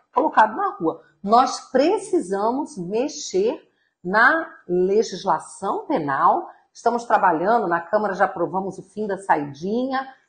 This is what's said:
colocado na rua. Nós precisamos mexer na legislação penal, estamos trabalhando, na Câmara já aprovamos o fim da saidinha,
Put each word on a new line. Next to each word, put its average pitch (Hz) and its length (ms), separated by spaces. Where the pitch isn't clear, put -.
colocado 233 420
na 381 140
rua. - 320
Nós 233 380
precisamos 262 1080
mexer 214 800
na 220 300
legislação 190 1200
penal, 180 640
estamos 233 320
trabalhando, 196 640
na 170 140
Câmara 208 320
já 190 100
aprovamos 175 540
o 175 40
fim 214 240
da 196 120
saidinha, 196 920